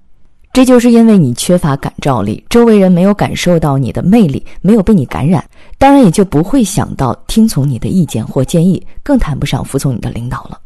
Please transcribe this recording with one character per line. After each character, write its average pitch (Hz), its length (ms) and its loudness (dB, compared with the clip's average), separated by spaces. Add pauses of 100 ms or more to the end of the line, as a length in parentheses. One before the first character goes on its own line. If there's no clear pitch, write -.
(520)
这 254 120 4
就 247 140 6
是 240 140 2
因 233 120 6
为 214 140 4
你 127 160 0
缺 180 240 0
乏 147 160 -2
感 - 260 -8
召 127 220 -2
力， 104 260 -6
周 233 160 4
围 220 140 4
人 185 140 4
没 170 100 2
有 202 100 4
感 156 220 -4
受 175 240 0
到 147 180 0
你 127 140 -2
的 - 140 -6
魅 196 240 4
力， 131 160 -6 (160)
没 196 140 2
有 226 60 2
被 220 140 2
你 147 120 2
感 - 200 -6
染， 170 180 0 (340)
当 269 140 4
然 277 80 4
也 220 80 6
就 185 160 2
不 156 200 0
会 277 180 0
想 107 320 -4
到 123 180 -4 (140)
听 220 220 2
从 139 200 -2
你 127 80 -4
的 110 120 -6
意 175 180 -2
见 110 180 -6
或 131 200 -4
建 165 200 0
议， 180 160 0 (220)
更 277 160 0
谈 143 180 -2
不 143 80 -6
上 123 200 -4
服 - 120 -6
从 139 160 -4
你 107 60 -6
的 - 120 -10
领 120 200 -10
导 - 140 -10
了。 - 220 -18